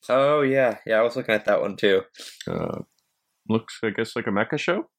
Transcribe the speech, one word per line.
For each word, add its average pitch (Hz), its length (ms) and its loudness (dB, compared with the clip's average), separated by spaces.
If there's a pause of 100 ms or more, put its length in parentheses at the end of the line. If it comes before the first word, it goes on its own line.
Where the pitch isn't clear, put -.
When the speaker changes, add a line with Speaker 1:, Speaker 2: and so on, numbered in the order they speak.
Speaker 1:
Oh, 139 320 4
yeah. 131 440 2
Yeah, 110 140 2
I 113 40 4
was 117 120 0
looking 120 200 -2
at 104 100 -2
that 104 160 2
one, 92 160 -4
too. 95 240 4 (440)
Speaker 2:
Uh, - 340 -6 (680)
looks, 110 340 -2
I 110 100 -2
guess, 110 260 -6
like 117 100 -6
a 107 40 -4
mecha 110 280 -2
show 185 400 -4